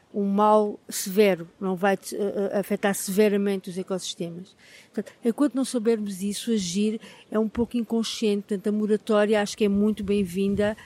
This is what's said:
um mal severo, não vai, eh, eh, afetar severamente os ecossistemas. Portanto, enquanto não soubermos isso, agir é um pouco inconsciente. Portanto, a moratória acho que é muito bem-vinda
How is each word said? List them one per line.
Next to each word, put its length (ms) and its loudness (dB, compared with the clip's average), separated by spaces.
um 100 0
mal 640 4
severo, 580 2
não 160 -2
vai, 200 2
eh, 20 0
eh, 40 -2
afetar 380 0
severamente 760 0
os 80 -12
ecossistemas. 800 -8
Portanto, 200 -8
enquanto 300 0
não 100 0
soubermos 580 -2
isso, 300 -4
agir 480 -2
é 80 -4
um 120 2
pouco 260 -2
inconsciente. 720 -2
Portanto, 200 -4
a 40 2
moratória 720 2
acho 160 -4
que 80 2
é 40 4
muito 360 2
bem-vinda 800 0